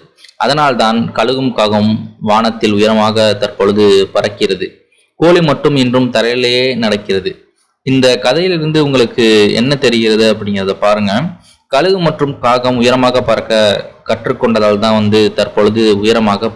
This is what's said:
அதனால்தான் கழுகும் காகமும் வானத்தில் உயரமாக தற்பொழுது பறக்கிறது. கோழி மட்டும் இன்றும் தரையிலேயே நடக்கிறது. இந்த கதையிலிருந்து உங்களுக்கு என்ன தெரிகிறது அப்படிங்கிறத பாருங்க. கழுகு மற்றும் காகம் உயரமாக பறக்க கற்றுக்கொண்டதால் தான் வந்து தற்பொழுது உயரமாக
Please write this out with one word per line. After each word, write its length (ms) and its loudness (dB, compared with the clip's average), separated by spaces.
அதனால்தான் 640 0
கழுகும் 400 -2
காகமும் 440 0
வானத்தில் 520 0
உயரமாக 640 2
தற்பொழுது 800 2
பறக்கிறது. 520 -2
கோழி 260 2
மட்டும் 340 0
இன்றும் 340 0
தரையிலேயே 640 -2
நடக்கிறது. 680 -4
இந்த 360 2
கதையிலிருந்து 680 0
உங்களுக்கு 680 2
என்ன 200 0
தெரிகிறது 600 2
அப்படிங்கிறத 380 -4
பாருங்க. 400 0
கழுகு 300 0
மற்றும் 400 -2
காகம் 380 0
உயரமாக 460 0
பறக்க 300 0
கற்றுக்கொண்டதால் 720 0
தான் 160 0
வந்து 380 2
தற்பொழுது 680 0
உயரமாக 580 0